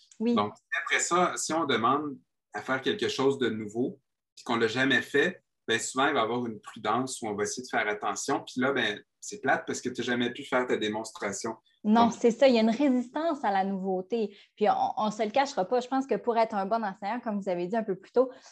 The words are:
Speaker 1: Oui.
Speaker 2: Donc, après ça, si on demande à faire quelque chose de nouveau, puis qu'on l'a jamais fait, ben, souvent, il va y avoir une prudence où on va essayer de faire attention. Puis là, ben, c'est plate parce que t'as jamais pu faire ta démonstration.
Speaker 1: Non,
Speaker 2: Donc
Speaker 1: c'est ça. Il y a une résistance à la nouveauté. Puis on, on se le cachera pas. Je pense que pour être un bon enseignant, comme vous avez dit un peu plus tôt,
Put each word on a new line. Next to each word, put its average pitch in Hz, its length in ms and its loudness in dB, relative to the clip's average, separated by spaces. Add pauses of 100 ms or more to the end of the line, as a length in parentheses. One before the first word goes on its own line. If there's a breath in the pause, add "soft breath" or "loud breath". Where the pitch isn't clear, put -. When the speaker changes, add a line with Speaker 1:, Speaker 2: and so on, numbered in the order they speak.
(200 soft breath)
Speaker 1:
Oui. 233 160 0
Speaker 2:
Donc, 208 180 0 (280)
après - 200 -2
ça, 175 340 2
si - 160 -4
on 160 140 0
demande 131 520 0 (360)
à 104 80 -6
faire 131 200 -4
quelque 113 280 0
chose 135 280 2
de 120 120 2
nouveau, 110 500 -4 (360)
puis - 100 -20
qu'on 120 100 0
l'a 113 120 4
jamais 127 340 2
fait, 160 420 0 (260)
ben, 113 100 2
souvent, 135 280 0
il 151 80 0
va 120 60 2
y - 20 2
avoir 120 240 -2
une 107 120 -8
prudence 117 600 -4
où 113 60 -6
on 101 80 -2
va 104 80 0
essayer 101 180 -4
de - 80 -14
faire 113 180 0
attention. 104 520 -2
Puis - 200 -8
là, 135 140 2
ben, 104 260 -2 (220)
c'est - 180 -12
plate 151 280 0
parce 127 140 -6
que 127 80 -4
t'as 123 120 -6
jamais 120 300 0
pu 139 120 -12
faire 127 220 0
ta 127 120 0
démonstration. 107 800 -4 (280)
Speaker 1:
Non, 226 220 6
Speaker 2:
Donc 233 80 2
Speaker 1:
c'est 233 180 4
ça. 277 160 4
Il 247 80 8
y - 20 6
a 220 40 6
une 220 100 4
résistance 285 720 0
à 214 80 0
la 190 120 2
nouveauté. 196 720 -2 (200 loud breath)
Puis 208 120 2
on, 185 60 6 (240)
on 208 140 0
se 220 100 -6
le 220 80 0
cachera 269 360 0
pas. 247 140 2
Je 240 80 -4
pense 269 200 -2
que 220 80 2
pour 220 240 0
être 226 160 2
un 196 100 0
bon 226 180 0
enseignant, 202 360 -6
comme 208 200 -4
vous 196 100 -4
avez 175 180 -2
dit 202 80 -4
un 220 80 0
peu 202 100 -4
plus - 180 -10
tôt, 254 200 4 (200 loud breath)